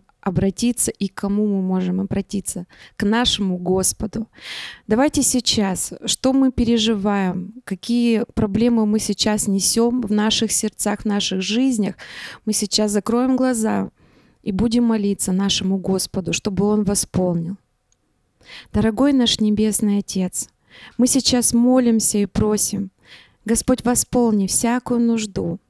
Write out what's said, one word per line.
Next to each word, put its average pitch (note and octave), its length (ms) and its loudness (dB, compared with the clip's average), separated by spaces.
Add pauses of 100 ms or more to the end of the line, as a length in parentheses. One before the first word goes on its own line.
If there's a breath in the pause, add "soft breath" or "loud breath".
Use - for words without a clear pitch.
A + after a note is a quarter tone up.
(220)
обратиться G3 720 0
и - 180 -4
к - 40 -20
кому G3+ 320 -2
мы G3 160 0
можем F#3 380 -2
обратиться. G3 680 -6 (280 loud breath)
К - 80 -4
нашему G#3 540 0
Господу. F#3 720 -2 (600 loud breath)
Давайте C4+ 360 2
сейчас, G3+ 720 0 (120)
что - 260 0
мы C4 220 4
переживаем, G#3 1000 0 (100)
какие A#3 580 0 (100)
проблемы A3 520 2
мы G#3+ 140 2
сейчас G#3 500 -2
несём A#3 500 2
в G#3+ 100 -4
наших G#3+ 440 0
сердцах, - 480 -2
в - 40 -4
наших G3+ 360 -2
жизнях, G#3+ 540 0 (500 loud breath)
мы G#3+ 80 -2
сейчас G#3 380 0
закроем A#3+ 440 0
глаза A3 540 0 (520 soft breath)
и G3+ 120 -6
будем A#3 320 2
молиться G3+ 480 0
нашему F#3+ 420 0
Господу, F#3 560 -2
чтобы G3 320 -2
Он G#3 220 2
восполнил. F3+ 720 -2 (1160 loud breath)
Дорогой A3 400 2
наш B3 260 2
Небесный G#3 600 2
Отец, - 500 -4 (480 loud breath)
мы B3 100 4
сейчас B3 460 2
молимся A#3 640 4
и G3+ 80 2
просим: G3+ 680 -2 (540 loud breath)
«Господь, A#3+ 400 0
восполни A#3 640 2
всякую A#3+ 520 -2
нужду G#3 600 -2 (100)